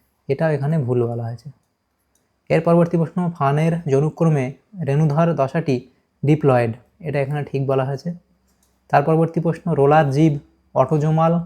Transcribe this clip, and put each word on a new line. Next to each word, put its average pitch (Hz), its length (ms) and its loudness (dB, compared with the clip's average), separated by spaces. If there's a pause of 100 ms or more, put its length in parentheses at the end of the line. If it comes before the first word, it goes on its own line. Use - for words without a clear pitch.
(280)
এটাও 160 220 -2
এখানে 147 280 -2
ভুল 123 280 0
বলা 117 180 -6
হয়েছে। 117 260 -12 (1000)
এর 160 120 2
পরবর্তী 170 360 2
প্রশ্ন, 170 340 -2
ফানের 151 420 0 (160)
জনুক্রমে 143 640 0 (320)
রেণুধর 156 480 2
দশাটি 135 560 -2 (360)
ডিপ্লয়েড, 135 460 2 (280)
এটা 147 200 -6
এখানে 143 240 -4
ঠিক 139 220 -6
বলা 135 180 0
হয়েছে। 139 300 -8 (760)
তার 143 140 4
পরবর্তী 160 380 0
প্রশ্ন, 160 340 -4
রোলার 143 360 4
জীব 147 280 2 (360)
অটোজোমাল 160 720 0